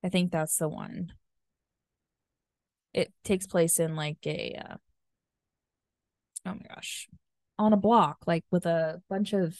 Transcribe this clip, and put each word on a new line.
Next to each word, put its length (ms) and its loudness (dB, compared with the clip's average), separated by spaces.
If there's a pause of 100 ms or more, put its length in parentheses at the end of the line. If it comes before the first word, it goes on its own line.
I 60 0
think 220 2
that's 260 -2
the 100 -2
one. 460 -10 (1800)
It 220 -2 (100)
takes 220 0
place 340 2
in, 160 0
like, 300 -6
a, 340 -6
uh, 160 -14 (1700)
oh 80 -8
my 200 -18
gosh, 320 -12 (520)
on 120 6
a 60 6
block, 480 4
like, 240 0
with 160 0
a 340 0 (100)
bunch 240 -2
of 260 0